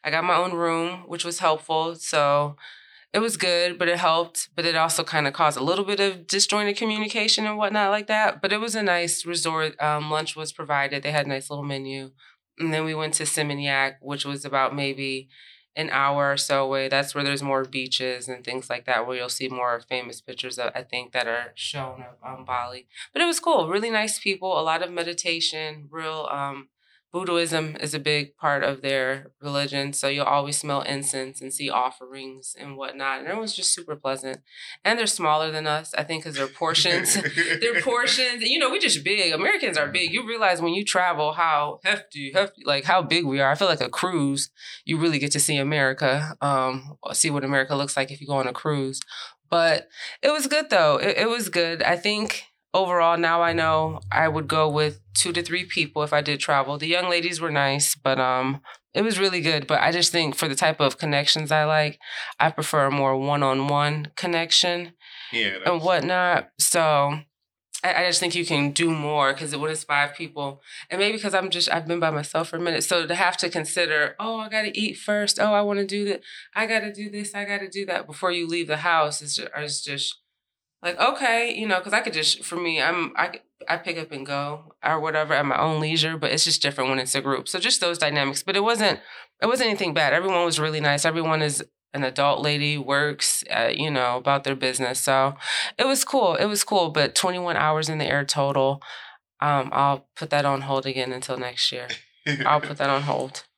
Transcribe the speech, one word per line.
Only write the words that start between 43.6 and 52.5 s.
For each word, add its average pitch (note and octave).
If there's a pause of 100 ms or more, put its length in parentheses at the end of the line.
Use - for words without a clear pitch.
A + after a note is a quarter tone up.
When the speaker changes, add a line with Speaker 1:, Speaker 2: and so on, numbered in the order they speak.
Speaker 1:
like D#3
a B2+
cruise, C#3 (320)
you D#3+
really D#3
get C#3+
to D3
see C#3+
America, C#3
um, C3 (160)
see -
what C#3+
America C3+
looks C#3
like C3+
if C#3
you C#3
go C#3
on C3
a B2
cruise. C3+ (500)
But E3 (340)
it C#4+
was D4+
good, D4+
though. D#3
It, -
it A3
was A#3
good. E3
I F3
think G#3 (300)